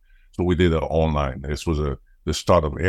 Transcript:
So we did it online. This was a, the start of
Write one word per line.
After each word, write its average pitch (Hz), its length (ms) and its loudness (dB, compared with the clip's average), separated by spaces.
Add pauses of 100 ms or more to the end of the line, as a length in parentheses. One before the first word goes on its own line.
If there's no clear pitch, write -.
(320)
So - 120 -4
we 90 120 2
did 85 180 4
it 76 100 0 (180)
online. 71 400 -2
This 71 240 -8
was 78 140 0
a, 71 180 -4 (280)
the 78 80 -2
start 87 320 2
of 71 120 -6 (120)